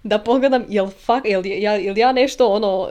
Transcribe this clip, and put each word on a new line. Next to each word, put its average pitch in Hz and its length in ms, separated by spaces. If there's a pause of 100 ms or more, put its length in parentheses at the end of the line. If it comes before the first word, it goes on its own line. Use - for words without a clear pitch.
da 214 160
pogledam 254 500
jel 196 180 (140)
fak-, 247 240
jel 196 200
ja, 202 280
jel 196 240
ja 240 140
nešto, 262 360
ono, 196 440